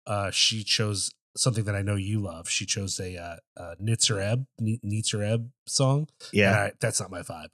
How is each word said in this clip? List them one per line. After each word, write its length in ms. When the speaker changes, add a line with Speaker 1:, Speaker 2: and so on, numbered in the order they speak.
Speaker 1:
uh, 260
she 320
chose 460
something 280
that 120
I 60
know 140
you 240
love. 280
She 200
chose 320
a, 180
uh, 200
uh, 240
Nitzer 400
Ebb, 240
Ni-, 260
Nitzer 420
Ebb 220
song. 420
Speaker 2:
Yeah. 180
Speaker 1:
And 100
I, 200
that's 200
not 100
my 140
vibe. 300